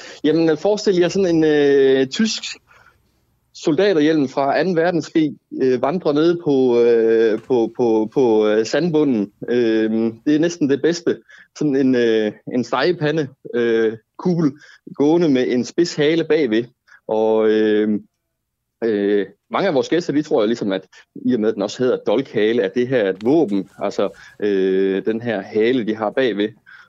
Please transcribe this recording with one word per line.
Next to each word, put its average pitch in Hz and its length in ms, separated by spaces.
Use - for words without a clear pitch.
Jamen, 156 340
forestil 202 380
jer 175 120
sådan 175 280
en, 160 80
øh, 139 640
tysk 214 360
soldaterhjelm 156 720
fra 139 320
anden 175 160
verdenskrig, 160 560
øh, 127 200
vandrer 147 320
nede 170 300
på, 131 380
øh, 113 600
på, 117 360
på, 110 360
på, 110 340
øh, 107 180
sandbunden. 147 680
Øh, 113 420
det 151 100
er 151 40
næsten 165 300
det 135 120
bedste. 156 360
Sådan 143 180
en, 131 200
øh, 110 360
en 123 100
stegepande, 151 640
øh, 113 420
kugle, 165 340
gående 160 340
med 127 180
en 120 180
spids - 300
hale 156 280
bagved. 131 400
Og, 110 420
øh, 107 500
øh, 101 420
mange 151 160
af 175 60
vores 123 160
gæster, 160 240
de 147 80
tror 147 200
jo 104 60
ligesom, 113 240
at 95 160
i 127 80
og 117 60
med, 107 100
at 110 60
den 95 80
også 107 200
hedder 113 140
dolkhale, 117 560
at - 120
det 123 120
her 131 100
er 101 120
et 95 160
våben. 110 440
Altså, 101 300
øh, 95 640
den 113 160
her 113 200
hale, 110 440
de 107 100
har 107 140
bagved. 107 400